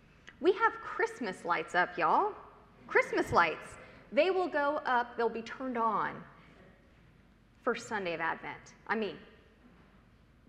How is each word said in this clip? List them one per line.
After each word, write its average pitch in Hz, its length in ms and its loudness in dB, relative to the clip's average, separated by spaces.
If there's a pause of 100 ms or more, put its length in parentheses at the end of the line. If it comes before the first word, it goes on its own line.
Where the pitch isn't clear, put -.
(420)
We 359 120 6
have 427 200 2
Christmas - 720 -4
lights 165 300 0
up, 175 220 2
y'all. 226 340 4 (560)
Christmas 415 440 2
lights. 170 440 2 (360)
They 311 200 4
will 359 160 2
go 294 380 0
up, 240 320 0
they'll 233 120 2
be 226 120 -6
turned 254 360 -8
on 185 380 0 (1500)
first 233 240 -2
Sunday 196 260 -4
of 160 80 -4
Advent. 156 540 -6 (120)
I 202 80 0
mean, 208 220 -4 (1300)